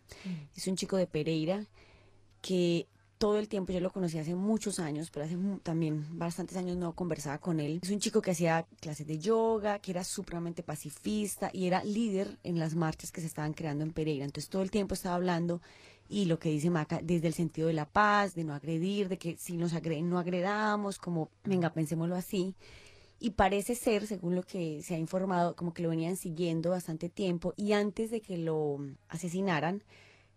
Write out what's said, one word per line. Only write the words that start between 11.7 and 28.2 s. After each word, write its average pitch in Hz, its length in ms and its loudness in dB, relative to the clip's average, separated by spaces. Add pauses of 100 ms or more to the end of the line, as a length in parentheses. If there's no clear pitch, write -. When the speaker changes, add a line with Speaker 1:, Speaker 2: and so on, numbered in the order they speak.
Speaker 2:
líder 202 580 0
en 175 160 0
las 160 160 0
marchas 160 380 0
que 180 80 -8
se 160 60 -4
estaban 151 260 -4
creando 151 320 -4
en 151 80 -4
Pereira. 151 320 0
Entonces 143 240 -8
todo 190 120 0
el 190 100 -2
tiempo 202 220 0
estaba 180 220 -2
hablando 175 460 2 (480)
y 202 160 2
lo 165 120 4
que 165 120 -2
dice 151 200 2
Maca, 160 320 2
desde 165 260 2
el 160 60 2
sentido 160 360 0
de 165 40 4
la 151 120 0
paz, 208 500 4
de 170 80 -2
no 151 100 -2
agredir, 165 540 0
de 180 100 -2
que 165 200 -6
si - 180 -6
nos 170 180 0
agreden, 160 360 0
no 180 100 2
agredamos, 202 800 0
como, 165 320 -2 (160)
venga, 180 260 4
pensémoslo 165 440 0
así. 185 400 -2 (640)
Y 240 120 -2
parece 202 440 2
ser, 214 300 2
según 180 300 0
lo 180 80 0
que 160 400 -4
se 180 120 -4
ha - 20 0
informado, 175 580 2
como 170 180 -4
que 175 80 -8
lo 165 80 2
venían 165 280 0
siguiendo 165 540 0
bastante 170 360 -2
tiempo 175 480 -2
y 208 160 0
antes 208 400 2
de 226 80 -2
que 196 180 -6